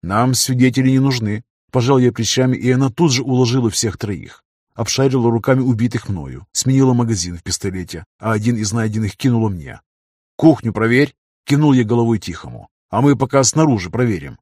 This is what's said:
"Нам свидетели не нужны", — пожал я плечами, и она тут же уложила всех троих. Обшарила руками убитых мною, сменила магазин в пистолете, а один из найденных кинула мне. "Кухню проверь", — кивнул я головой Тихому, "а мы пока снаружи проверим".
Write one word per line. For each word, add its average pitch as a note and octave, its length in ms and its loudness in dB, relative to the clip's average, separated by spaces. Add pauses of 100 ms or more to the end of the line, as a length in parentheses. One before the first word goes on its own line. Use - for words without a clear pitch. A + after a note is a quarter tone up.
"Нам A2+ 320 0
свидетели C3 560 2
не C3 100 2
нужны", — A#2 440 -2 (280)
пожал C3 280 2
я B2 120 4
плечами, B2+ 460 0
и B2 140 0
она C3 180 2
тут E3 220 2
же B2+ 100 -2
уложила B2 480 0
всех - 280 -4
троих. - 460 -10 (300)
Обшарила B2 560 0
руками B2 300 2
убитых A#2+ 480 -2
мною, C#2+ 460 -8
сменила C3 400 2
магазин G2+ 440 -2
в E2 60 -18
пистолете, F#2 640 -8 (120)
а A2 140 -4
один A2 240 0
из G#2+ 160 -6
найденных A2 460 -4
кинула A#2 320 0
мне. D#2+ 320 -10 (560)
"Кухню B2+ 340 4
проверь", — A#2+ 420 0 (320)
кивнул C#3+ 280 2
я B2+ 100 4
головой A#2 340 0
Тихому, - 520 -12 (200)
"а G#2+ 120 -2
мы C#3 160 4
пока C3+ 260 0
снаружи B2 460 0
проверим". F2+ 520 -4